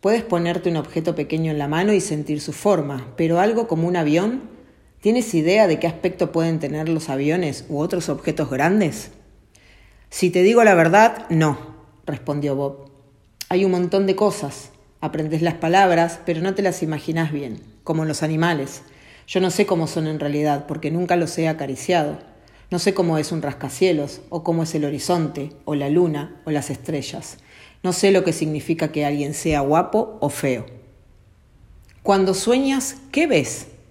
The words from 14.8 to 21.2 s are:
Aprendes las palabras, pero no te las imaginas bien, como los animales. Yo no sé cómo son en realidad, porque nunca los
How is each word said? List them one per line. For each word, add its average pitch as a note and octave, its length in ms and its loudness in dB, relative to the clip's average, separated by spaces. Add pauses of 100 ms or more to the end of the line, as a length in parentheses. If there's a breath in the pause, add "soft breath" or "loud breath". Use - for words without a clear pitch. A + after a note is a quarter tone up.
Aprendes D#3 420 -4
las E3+ 120 0
palabras, E3+ 720 4
pero D#3+ 160 -2
no F#3+ 120 -2
te G3+ 80 -2
las F3+ 200 -2
imaginas D#3+ 480 -4
bien, C#3 300 -8 (240)
como D#3+ 200 -2
los D#3 200 -4
animales. D#3 580 -2 (460 loud breath)
Yo F#3 120 0
no F#3 100 2
sé G3+ 140 2
cómo E3+ 220 0
son D#3+ 220 -4
en D#3 100 -4
realidad, D3 480 -2
porque D#3 240 -6
nunca F3 240 0
los E3 240 -2